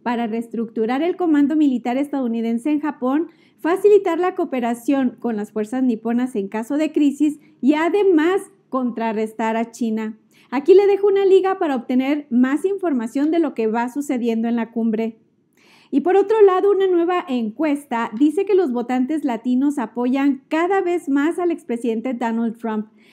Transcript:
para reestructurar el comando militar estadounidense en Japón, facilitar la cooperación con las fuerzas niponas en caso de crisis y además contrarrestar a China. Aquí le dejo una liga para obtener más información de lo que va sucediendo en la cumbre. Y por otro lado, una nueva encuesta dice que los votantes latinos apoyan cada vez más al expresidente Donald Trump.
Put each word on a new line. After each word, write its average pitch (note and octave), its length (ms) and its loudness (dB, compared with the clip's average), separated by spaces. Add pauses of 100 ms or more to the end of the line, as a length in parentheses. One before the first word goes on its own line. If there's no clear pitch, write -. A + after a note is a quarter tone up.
para A#3 260 -4
reestructurar A#3 720 -4
el F4+ 140 -2
comando D4+ 400 2
militar B3+ 400 0
estadounidense A#3 720 -2
en D4+ 80 0
Japón, D4 480 -2 (320)
facilitar F#4+ 600 4
la F#4 160 -2
cooperación B3 840 -2
con A#3 160 -4
las G#3 160 -6
fuerzas A3 320 -4
niponas A#3+ 540 -2
en G3 100 -4
caso A3+ 300 -6
de D#4 160 0
crisis D4 480 0 (200)
y C4+ 140 4
además F4 680 2 (280)
contrarrestar A3+ 880 -4
a A3+ 160 -4
China. A3 440 -4 (360)
Aquí C#4+ 220 4
le G4+ 120 8
dejo G4+ 220 2
una G4 160 2
liga F#4+ 340 4
para D#4 160 -2
obtener C4 560 -2
más C4 340 2
información D4+ 680 -2
de E4+ 80 2
lo C4+ 120 -2
que A3+ 140 -2
va A#3 260 -2
sucediendo A#3 540 -2
en A#3 80 -2
la A#3 160 -4
cumbre. A3+ 480 -4 (720)
Y C#4 120 0
por F4+ 120 2
otro G4+ 260 2
lado, F#4+ 300 6
una F#4+ 160 2
nueva F4+ 420 0
encuesta B3 880 -4
dice D4+ 280 2
que G4+ 100 0
los F4+ 160 2
votantes B3+ 540 -2
latinos B3+ 520 0
apoyan B3+ 720 -2
cada F4+ 360 0
vez F4 260 -2
más D4 320 0
al F4 100 0
expresidente A#3 640 -4
Donald A#3 440 -4
Trump. G#3+ 340 -6 (200)